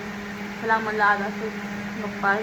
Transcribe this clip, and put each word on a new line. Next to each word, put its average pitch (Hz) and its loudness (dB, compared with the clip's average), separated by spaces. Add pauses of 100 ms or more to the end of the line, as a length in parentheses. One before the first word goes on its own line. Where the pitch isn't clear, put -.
(640)
चला 226 4
म्हणलं 214 0
आज 202 6
असं 208 -2 (540)
गप्पा, 202 2